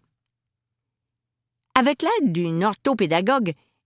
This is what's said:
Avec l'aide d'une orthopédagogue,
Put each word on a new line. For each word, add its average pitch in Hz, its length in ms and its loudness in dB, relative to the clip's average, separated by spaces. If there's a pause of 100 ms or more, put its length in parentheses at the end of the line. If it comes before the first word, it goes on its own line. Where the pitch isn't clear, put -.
(1700)
Avec 262 260 2
l'aide 320 320 0
d'une 170 320 -2
orthopédagogue, 202 880 0 (320)